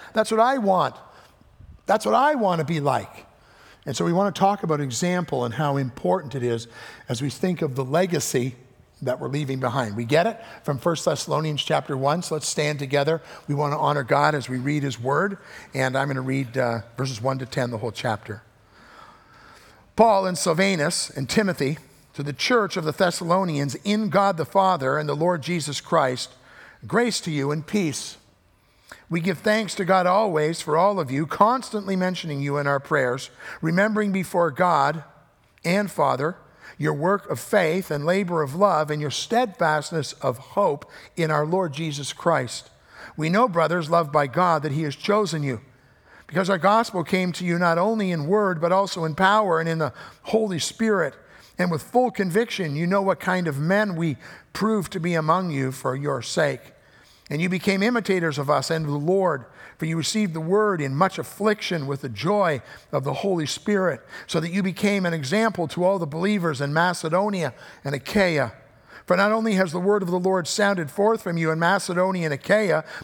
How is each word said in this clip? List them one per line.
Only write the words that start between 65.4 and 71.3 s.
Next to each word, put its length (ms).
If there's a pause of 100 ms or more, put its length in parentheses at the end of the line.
to 160
all 140
the 80
believers 540
in 140
Macedonia 800 (280)
and 120
Achaia. 580 (540)
For 100
not 160
only 220
has 180
the 80
word 220
of 80
the 80
Lord 280
sounded 440
forth 320
from 160